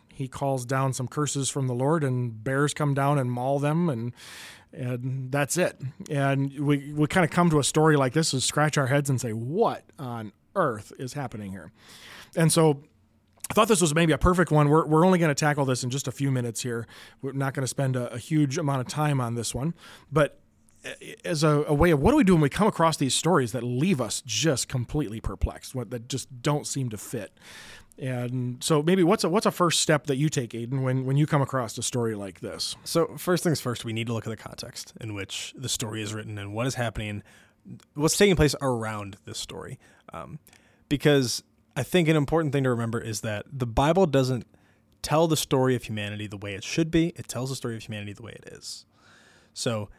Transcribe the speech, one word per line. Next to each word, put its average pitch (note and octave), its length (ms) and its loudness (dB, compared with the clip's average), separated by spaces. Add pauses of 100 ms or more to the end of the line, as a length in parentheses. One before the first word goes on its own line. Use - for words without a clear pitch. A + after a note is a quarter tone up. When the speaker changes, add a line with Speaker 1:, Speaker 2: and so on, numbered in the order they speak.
(140)
Speaker 1:
he C3+ 160 -8
calls C3+ 360 -4
down C3+ 280 0
some B2 160 -6
curses C#3 400 -2
from C3+ 180 -2
the B2 60 -2
Lord, C#3+ 320 2
and B2 360 -2
bears C3+ 320 0
come D3 200 0
down C#3 260 2
and B2+ 100 0
maul B2+ 300 0
them, D#3 300 2
and, A#2+ 240 -4 (580)
and B2+ 580 -6
that's C#3+ 280 0
it. F3 200 0 (320)
And C#3 480 0
we, C#3+ 360 0
we D3+ 140 2
kinda F3 200 2
come F3 220 4
to D3+ 100 6
a C3+ 60 4
story D#3 320 6
like C3 160 2
this D#3 180 2
and C3 100 0
scratch D3+ 360 0
our C3+ 100 2
heads C#3 220 2
and C3 100 2
say, A#2 140 -4
"What C3+ 500 -2 (160)
on A#2 320 -10 (240)
earth B2+ 440 -2
is C3 140 -8
happening G#2 380 -8
here?" F2 220 -14 (640)
And E3 120 6
so D#3 340 4 (680)
I - 20 -4
thought G#3+ 140 4
this F#3+ 140 4
was D#3 120 4
maybe D#3+ 200 4
a C3+ 40 2
perfect F3 340 4
one. D3+ 180 6
We're, D#3 160 6
we're D#3 200 6
only F#3 140 6
gonna D#3 160 4
tackle D3 300 2
this C3 180 0
in B2 60 -4
just C#3 180 -4
a B2+ 60 -6
few C#3 180 -2
minutes A#2+ 300 -4
here. A#2 260 -6 (340)
We're C3+ 120 -8
not C#3 200 -2
gonna C3 140 -4
spend C3 300 -2
a, B2 160 -6
a B2 40 -8
huge D3 400 0
amount C#3 240 0
of A#2+ 60 -8
time D3 320 0
on A#2 160 -2
this A#2 180 -4
one, D3 200 -4 (360)
but C#3+ 300 0 (840)
as E3 180 -2
a, D3+ 240 4
a D#3 60 2
way D#3+ 180 6
of D3 80 4
what F3+ 120 4
do D4+ 60 6
we C#4+ 60 6
do F#3 120 6
when D#3 60 6
we C#3+ 80 4
come G3+ 180 2
across E3 280 2
these B2+ 200 0
stories D3 380 2
that A#2+ 100 -4
leave B2+ 360 2
us G#2+ 260 -4
just A#2 440 0
completely A#2 500 -4
perplexed, - 560 -6
what, B2 140 -6
that B2 180 -10
just B2+ 360 -8
don't D3 240 0
seem C3 240 -4
to G#2+ 60 -8
fit? - 400 -10 (600)
And B2 680 -4
so D3 200 2
maybe F3+ 200 4
what's G3 200 4
a, F#3 60 0
what's G3 160 2
a G3 60 2
first E3+ 280 2
step - 280 2
that C#3 100 0
you D3 120 2
take, A#2+ 220 -4
Aiden, A#2+ 320 -4
when, C3 220 0
when C3+ 120 0
you D3+ 80 4
come C#3+ 160 2
across B2+ 360 -4
a A#2+ 60 -6
story A#2 300 -2
like G2+ 280 -10
this? F2+ 420 -8
Speaker 2:
So - 340 -2
first F3 260 0
things D#3 180 2
first, A#2+ 240 -6
we A2+ 80 -6
need A2+ 140 -6
to A#2 60 -2
look A2 140 -4
at - 20 -6
the A2+ 80 -8
context - 600 -14
in A2 140 -10
which - 440 -10
the B2 120 -8
story A2 320 -6
is G#2 120 -8
written G#2+ 240 -10
and G2+ 160 -10
what A#2 140 -2
is C3 80 -4
happening, G#2+ 480 -6 (680)
what's D3+ 240 0
taking F#3+ 180 6
place D3 260 4
around A2 640 -4
this - 140 -14
story. - 400 -12 (340)
Um, E2 260 -12 (500)
because C#3 520 2 (340)
I B2+ 80 -4
think F3 240 2
an D#3+ 80 4
important D#3 380 0
thing C#3 120 2
to C3 40 2
remember A#2 300 -2
is A2 220 -8
that G#2 300 -6
the B2+ 140 -6
Bible D3+ 400 4
doesn't C3 400 2 (560)
tell D#3+ 260 2
the D#3 100 2
story C3 380 2
of A#2 80 -4
humanity G#2 440 -6
the G#2 100 -10
way G2+ 160 -10
it G2 100 -12
should D#3+ 280 -2
be. E3 240 4
It - 120 -16
tells B2+ 220 -6
the C3 60 -8
story A#2+ 200 -6
of A2 80 -12
humanity G#2 300 -10
the A#2 100 -18
way A2 100 -14
it - 200 -18
is. - 320 -14 (680)
So G#2+ 460 -4